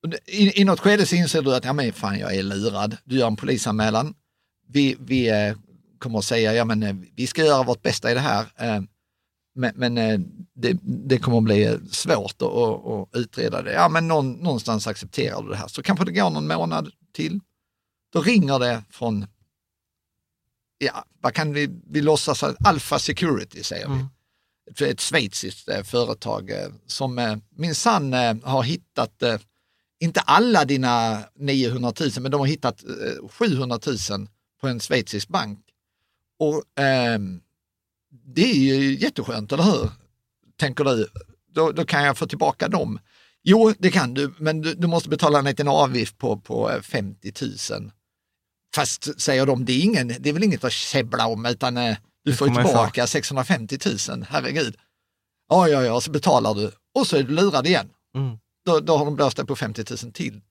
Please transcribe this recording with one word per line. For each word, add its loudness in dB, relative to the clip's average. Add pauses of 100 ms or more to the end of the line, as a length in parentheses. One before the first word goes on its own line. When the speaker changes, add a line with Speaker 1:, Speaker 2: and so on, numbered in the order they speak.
Speaker 1:
och -6
det, -8
i, 4
i 8
något 4
skede 6
så 0
inser 2
du 2
att, -2
ja, -2
men -2
fan, -4
jag -4
är 0
lurad. -2
Du -2
gör 4
en 0
polisanmälan. 0 (540)
Vi, 2
vi, 0
eh, 2 (440)
kommer -4
att -2
säga, 2
ja, 2
men, 0
eh, -2 (200)
vi -4
ska 0
göra 6
vårt 0
bästa -2
i 2
det 0
här. 0 (120)
Eh, -2 (760)
men, -2
men, -2
eh, 2 (360)
det, 0
det 0
kommer 2
att 4
bli, 4
eh, 0 (140)
svårt -2
att, -2
att, -2
att -6
utreda -4
det. -6
Ja, 4
men 0
någon, 2
någonstans -2
accepterar -6
du -12
det -6
här. -10
Så -12
kanske 0
det -6
går 2
någon -4
månad -2 (220)
till. -4 (760)
Då 2
ringer 4
det 0
från, -4 (1500)
ja, -4 (160)
vad 0
kan -2
vi, 0 (200)
vi -2
låtsas 2
att 0
Alpha 2
Security, -4
säger -8
vi. -4
Speaker 2:
Mm. -4 (640)
Speaker 1:
Ett, -6
ett -2
schweiziskt, -4
eh, -4
företag, -4
eh, -8 (200)
som, -6
eh, -2 (200)
minsann, 0
eh, 2
har 0
hittat, -6
eh, 0 (640)
inte 0
alla 4
dina 0 (160)
niohundratusen, -2
men -4
de 0
har 0
hittat, -4
eh, -8
sjuhundratusen -2 (340)
på -4
en -2
schweizisk -2
bank. -6 (800)
Och, 0 (160)
ehm, 0 (960)
det 4
är 2
ju 2
jätteskönt, -4
eller 2
hur? 2 (680)
Tänker -2
du, 2 (460)
då, 2
då -4
kan 2
jag 2
få -4
tillbaka -2
dem. -2 (440)
Jo, 6
det 4
kan 0
du, -2
men -2
du, -2
du 0
måste 0
betala 4
en 0
liten 0
avgift 2
på, -2
på, -4
eh, -4
femtiotusen. -8 (840)
Fast, -4
säger 2
de, 0
det 0
är 2
ingen, 2 (120)
det 0
är 0
väl 0
inget 0
att 0
käbbla -2
om, -4
utan, -2
eh, 0 (300)
du 0
Speaker 2:
Det 0
Speaker 1:
får 2
ju 4
Speaker 2:
kommer 4
jag 4
få. 4
Speaker 1:
tillbaka 2
sexhundrafemtiotusen, -4
herregud. -4 (720)
Ja, 6
ja, 4
ja, 2
och 0
så -8
betalar 2
du. -2 (240)
Och 2
så 2
är 2
du -2
lurad 2
igen. 2 (260)
Speaker 2:
Mm. -4 (280)
Speaker 1:
Då, 4
då 4
har 2
de -2
blåst 2
dig -4
på -4
femtiotusen -8
till. -10